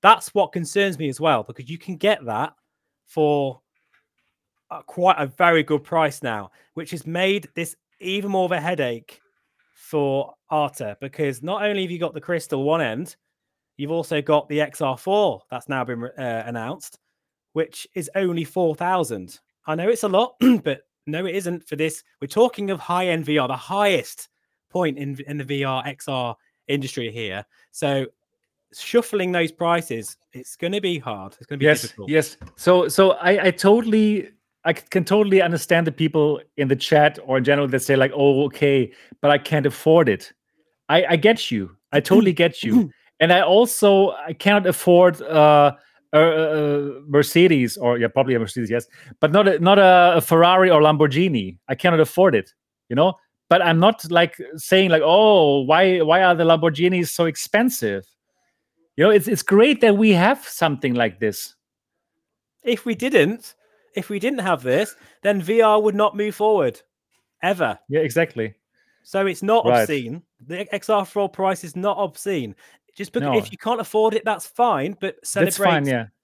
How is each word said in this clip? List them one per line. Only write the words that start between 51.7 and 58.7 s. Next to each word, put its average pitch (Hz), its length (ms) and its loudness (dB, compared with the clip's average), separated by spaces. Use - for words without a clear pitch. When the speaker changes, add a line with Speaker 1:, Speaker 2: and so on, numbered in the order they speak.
Speaker 2:
cannot 170 240 0
afford 175 340 2
it, 104 200 -2
you 120 80 -6
know? 175 200 2
But 180 120 6
I'm 165 160 2
not, 185 320 2
like, 170 280 0
saying, 190 360 2
like, 160 120 4
"Oh, 165 600 4
why, 180 360 2
why 165 240 2
are 180 100 4
the 170 120 0
Lamborghinis 165 640 2
so - 160 -2
expensive?" 156 840 -4